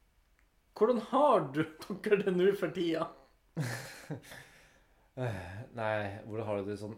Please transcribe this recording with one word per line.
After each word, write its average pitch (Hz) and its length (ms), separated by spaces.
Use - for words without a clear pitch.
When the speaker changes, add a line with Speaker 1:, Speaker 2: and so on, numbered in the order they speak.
Speaker 1:
Hvordan 226 240
har 226 520
du, 151 120
dere 208 220
det 190 180
nå 190 200
for 170 160
tida? 165 380
Speaker 2:
<laughs> 123 580
Nei, 107 520
hvordan 107 240
har 104 120
du 98 120
det 104 80
sånn 107 200